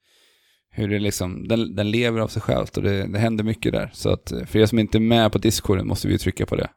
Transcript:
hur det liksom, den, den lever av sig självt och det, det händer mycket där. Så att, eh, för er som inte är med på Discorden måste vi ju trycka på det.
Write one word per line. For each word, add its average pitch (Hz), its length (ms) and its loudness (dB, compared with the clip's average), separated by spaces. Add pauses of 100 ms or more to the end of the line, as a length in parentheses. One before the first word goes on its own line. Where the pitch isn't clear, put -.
(720)
hur 110 180 -2
det 101 100 0
liksom, 101 500 -4
den, 113 260 0
den 104 160 -2
lever 117 300 0
av 107 80 -2
sig - 140 -6
självt 123 340 -2
och 98 60 -2
det, 98 240 0
det 98 120 -4
händer 110 260 0
mycket 110 280 -2
där. 101 220 -4
Så - 160 -4
att, - 220 -2
eh, 60 120 -6
för - 140 0
er 107 80 8
som 113 120 2
inte 110 200 2
är - 20 4
med 113 320 4
på 101 60 0
Discorden 95 480 0
måste 95 220 -2
vi 98 60 4
ju 92 40 0
trycka - 280 -2
på - 100 -2
det. - 200 -2